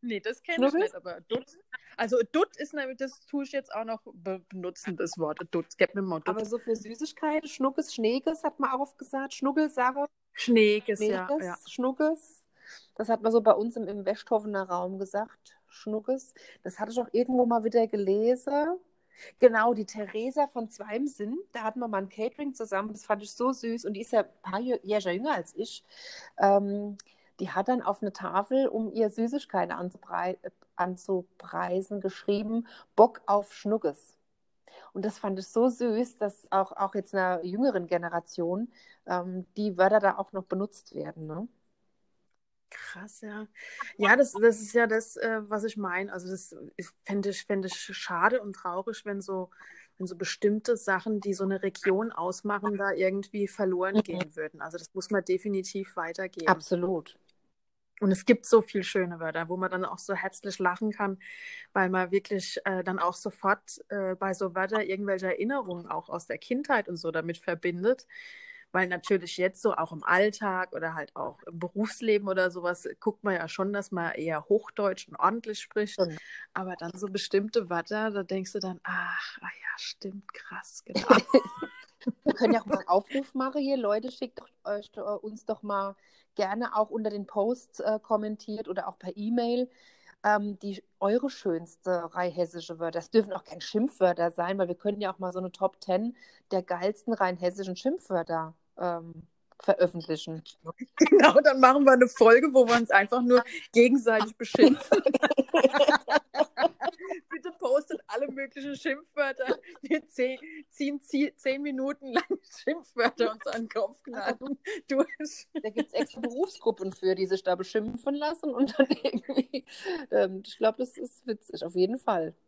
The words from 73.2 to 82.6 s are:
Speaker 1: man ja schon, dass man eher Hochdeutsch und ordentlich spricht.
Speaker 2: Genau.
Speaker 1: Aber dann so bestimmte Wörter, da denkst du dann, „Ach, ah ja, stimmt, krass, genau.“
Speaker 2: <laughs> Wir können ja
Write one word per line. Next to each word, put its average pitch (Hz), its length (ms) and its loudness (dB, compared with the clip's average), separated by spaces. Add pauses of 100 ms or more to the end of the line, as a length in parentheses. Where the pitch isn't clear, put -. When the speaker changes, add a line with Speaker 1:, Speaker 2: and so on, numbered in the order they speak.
Speaker 1:
man 196 100 2
ja 165 140 -4
schon, 190 240 -2
dass 202 200 -4
man 170 200 -4
eher 156 340 -4
Hochdeutsch 202 640 -2
und - 80 -18
ordentlich 214 440 0
spricht. - 360 -4
Speaker 2:
Genau. 170 180 0 (380)
Speaker 1:
Aber 185 240 -6
dann 170 180 -10
so 190 140 -8
bestimmte 196 600 0
Wörter, 214 400 -2
da 202 140 -4
denkst 190 280 -6
du 208 60 -4
dann, 185 260 -6
„Ach, - 560 -6
ah - 60 -14
ja, - 320 -10
stimmt, - 560 -12
krass, - 500 -14
genau.“ - 240 -6
Speaker 2:
<laughs> - 640 4 (520)
Wir 302 100 2
können - 200 2
ja 226 60 2